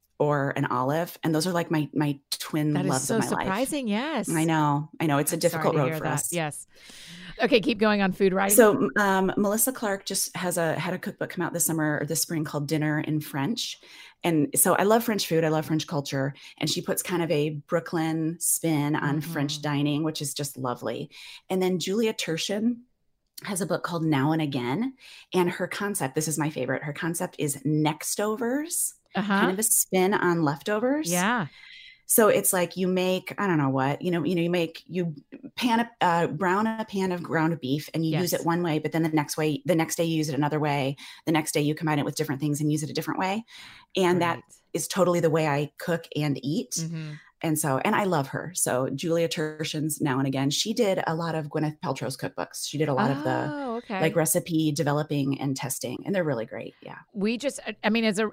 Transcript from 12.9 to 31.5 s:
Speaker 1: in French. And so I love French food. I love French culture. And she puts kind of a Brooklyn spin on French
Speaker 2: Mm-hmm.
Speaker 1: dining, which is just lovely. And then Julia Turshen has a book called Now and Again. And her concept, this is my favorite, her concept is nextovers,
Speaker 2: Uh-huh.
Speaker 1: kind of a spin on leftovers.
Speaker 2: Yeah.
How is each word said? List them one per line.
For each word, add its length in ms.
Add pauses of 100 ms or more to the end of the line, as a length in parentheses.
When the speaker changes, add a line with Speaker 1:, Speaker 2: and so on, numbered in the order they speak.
Speaker 1:
in 220
French. 580 (460)
And 320
so 180
I 100
love 200
French 240
food. 160
I 60
love 160
French 200
culture. 460 (260)
And 100
she 120
puts 220
kind 200
of 80
a 200
Brooklyn 880
spin 560
on 240
French 360
Speaker 2:
Mm-hmm. 60
Speaker 1:
dining, 400
which 200
is 100
just 240
lovely. 540 (400)
And 120
then 160
Julia 360
Turshen 640 (640)
has 160
a 60
book 180
called 180
Now 300
and 80
Again. 540 (400)
And 160
her 180
concept, 460
this 140
is 100
my 100
favorite, 360
her 100
concept 440
is 280
nextovers, 1300 (200)
Speaker 2:
Uh-huh. 260
Speaker 1:
kind 120
of 60
a 40
spin 520
on 280
leftovers. 680
Speaker 2:
Yeah. 360 (640)